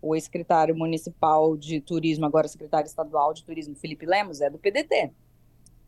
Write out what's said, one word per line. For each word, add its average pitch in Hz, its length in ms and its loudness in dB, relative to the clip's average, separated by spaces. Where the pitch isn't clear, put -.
O 156 140 -2
ex-secretário 160 600 2
municipal 160 800 2
de 151 240 -6
turismo, 156 460 -2
agora 151 220 4
secretário 151 400 -2
estadual 151 460 0
de 160 100 -16
turismo, 156 320 -12
Felipe 160 300 -12
Lemos, 180 360 0
é 143 80 2
do 147 80 -6
P 196 140 0
D 269 120 0
T. 151 280 0